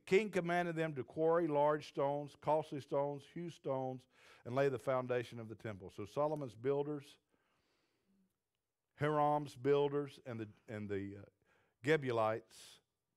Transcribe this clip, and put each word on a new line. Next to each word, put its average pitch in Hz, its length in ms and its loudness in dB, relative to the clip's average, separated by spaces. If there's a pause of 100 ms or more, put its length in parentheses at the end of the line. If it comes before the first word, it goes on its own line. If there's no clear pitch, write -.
king 196 240 4
commanded 175 460 0
them 160 200 -2
to 127 100 -4
quarry 165 420 2
large 147 400 2
stones, 143 540 -2
costly 151 400 0
stones, 143 420 -2 (100)
huge 170 220 -8
stones, 131 460 -4 (440)
and 117 80 -8
lay 139 140 4
the 131 100 0
foundation 123 600 -2
of 113 80 -10
the 110 80 -10
temple. 98 400 -10
So 104 100 -8
Solomon's 147 480 -2
builders, 139 520 -2 (1900)
Hiram's 147 560 2
builders, 143 720 2
and 113 160 -6
the, 107 60 -8 (200)
and 107 220 -6
the, 98 280 -4
uh, 101 80 -18 (600)
Gebulites 120 960 0 (360)